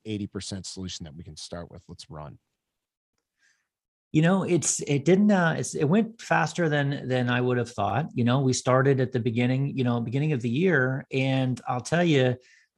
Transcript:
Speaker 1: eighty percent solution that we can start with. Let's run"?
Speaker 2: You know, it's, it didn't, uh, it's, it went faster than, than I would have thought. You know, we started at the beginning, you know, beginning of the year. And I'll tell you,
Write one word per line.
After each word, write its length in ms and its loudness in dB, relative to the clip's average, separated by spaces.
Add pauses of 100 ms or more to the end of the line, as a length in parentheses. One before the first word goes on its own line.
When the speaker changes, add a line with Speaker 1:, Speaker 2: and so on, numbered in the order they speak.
Speaker 1:
eighty 220 -6
percent 380 -12
solution 380 -12
that 100 -16
we 100 -16
can 140 -18
start 320 -14
with. 180 -20
Let's 220 -20
run"? 300 -16 (1700)
Speaker 2:
You 100 4
know, 220 4
it's, 380 0
it 220 -2
didn't, 280 4
uh, 260 2
it's, 180 -6
it 100 -2
went 360 0
faster 480 0
than, 380 -2
than 220 0
I 120 0
would 160 0
have 140 -2
thought. 420 -2
You 100 0
know, 160 4
we 140 2
started 480 4
at 100 -2
the 80 -2
beginning, 580 0
you 60 0
know, 160 0
beginning 320 -2
of 100 -2
the 80 -4
year. 600 2
And 560 0
I'll 140 -4
tell 220 0
you, 340 4 (400)